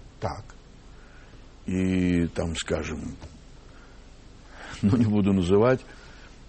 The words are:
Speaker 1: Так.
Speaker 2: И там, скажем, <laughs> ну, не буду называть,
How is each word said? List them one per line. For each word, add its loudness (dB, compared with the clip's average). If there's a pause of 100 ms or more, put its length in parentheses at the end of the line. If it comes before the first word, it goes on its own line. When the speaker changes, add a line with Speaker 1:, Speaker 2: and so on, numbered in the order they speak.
(200)
Speaker 1:
Так. -8 (1200)
Speaker 2:
И 0
там, -6
скажем, -6 (840)
<laughs> -18
ну, 4
не 4
буду 4
называть, 4 (680)